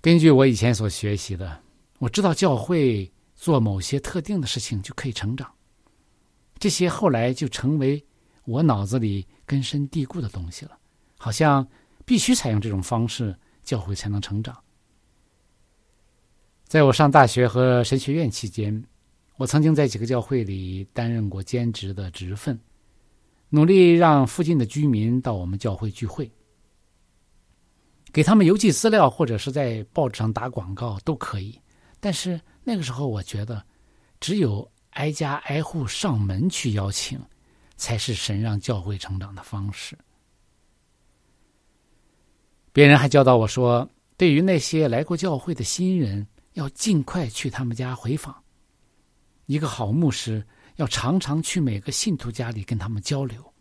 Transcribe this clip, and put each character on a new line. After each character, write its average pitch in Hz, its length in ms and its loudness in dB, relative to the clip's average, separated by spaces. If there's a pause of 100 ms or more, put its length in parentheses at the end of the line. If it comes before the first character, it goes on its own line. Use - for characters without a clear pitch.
根 165 180 6
据 160 120 8
我 135 160 8
以 127 80 4
前 113 200 2
所 107 140 -2
学 104 280 -4
习 95 200 -8
的， 85 260 -12 (360)
我 123 100 -2
知 196 120 -2
道 190 140 2
教 151 220 2
会 120 540 0 (260)
做 151 240 2
某 101 200 0
些 135 200 -4
特 - 200 -6
定 185 200 -4
的 127 60 -4
事 - 120 -6
情 107 240 -6
就 - 120 -14
可 - 140 -8
以 120 40 -6
成 107 240 -6
长， 135 140 -12 (1080)
这 208 100 0
些 180 200 0
后 190 200 0
来 120 240 0
就 135 160 -4
成 143 300 -2
为 139 260 0 (400)
我 123 180 -2
脑 113 220 2
子 110 140 -2
里 101 280 -4 (200)
根 139 160 -2
深 143 260 -4
蒂 147 160 -4
固 170 160 -10
的 117 80 -6
东 87 220 -10
西 - 140 -16
了， - 140 -20 (380)
好 - 140 -8
像 139 360 2 (380)
必 - 140 2
须 247 160 2
采 143 160 -2
用 104 100 2
这 110 80 -4
种 98 140 -2
方 117 260 -2
式， 107 280 -6 (260)
教 117 180 -4
会 95 140 -6
才 104 140 -8
能 101 120 -2
成 101 220 -6
长。 123 200 -12 (2000)
在 156 180 4
我 135 100 8
上 143 180 6
大 135 160 10
学 123 200 2
和 123 380 2
神 135 140 0
学 139 140 -4
院 156 180 -2
期 - 180 -8
间， 107 360 -6 (520)
我 131 100 -4
曾 147 160 2
经 156 120 4
在 143 140 2
几 110 80 -6
个 107 80 -4
教 123 160 -2
会 120 240 -2
里 95 480 -8
担 117 180 -4
任 110 200 -4
过 95 120 -8
兼 120 300 -4
职 98 220 -8
的 92 160 -8
职 90 260 -10
分， 120 220 -8 (880)
努 151 160 6
力 180 280 8
让 160 340 6
附 - 160 -4
近 160 160 2
的 120 80 2
居 147 200 -2
民 117 360 2
到 123 100 -4
我 92 140 -4
们 95 120 -4
教 104 160 -4
会 104 160 -6
聚 113 160 -10
会， 117 240 -10 (1800)
给 156 100 2
他 180 120 4
们 202 120 8
邮 185 100 6
寄 202 160 4
资 - 160 2
料 208 200 6
或 147 180 0
者 117 100 -2
是 131 160 -6
在 120 400 -4
报 147 160 0
纸 110 100 -10
上 110 140 0
打 113 160 -4
广 98 260 -8
告 107 260 -8
都 160 160 -4
可 - 240 -8
以。 104 200 -14 (400)
但 202 120 -4
是 170 280 -6 (240)
那 233 120 -4
个 175 60 -4
时 127 100 -8
候 135 140 -6
我 107 160 -4
觉 104 220 -8
得， 107 200 -12 (560)
只 185 160 -4
有 113 340 -2 (200)
挨 147 200 -4
家 147 260 -4 (100)
挨 151 160 -4
户 151 240 -6
上 127 340 -2
门 101 300 -2
去 117 240 -4
邀 98 160 -2
请， - 300 -8 (560)
才 - 200 -6
是 110 180 -4
神 101 260 -4
让 107 180 -2
教 104 220 -4
会 95 180 -8
成 95 200 -8
长 98 160 -12
的 92 80 -16
方 101 300 -8
式。 - 240 -14 (2750)
别 147 140 8
人 143 120 10
还 135 100 4
教 139 140 6
导 131 140 8
我 110 100 4
说， 120 420 0 (280)
对 175 160 4
于 143 80 4
那 185 180 2
些 156 300 0
来 120 140 0
过 170 140 -4
教 160 220 -4
会 165 160 -6
的 - 100 -6
新 185 340 -2
人， 104 280 -2 (260)
要 143 180 -8
尽 180 340 0
快 165 240 -6
去 - 200 -6
他 131 160 -6
们 117 120 -4
家 127 180 -6
回 127 220 -6
访。 - 260 -12 (1040)
一 139 120 -2
个 151 80 -4
好 110 240 -4
牧 151 200 2
师 110 360 -6 (300)
要 147 100 -2
常 131 320 -2
常 151 240 -4
去 - 180 -4
每 113 200 -2
个 - 100 -10
信 170 260 -4
徒 120 140 -8
家 117 200 -6
里 110 140 -8
跟 117 140 -4
他 95 100 -6
们 107 140 -6
交 139 220 -4
流。 113 180 -10 (180)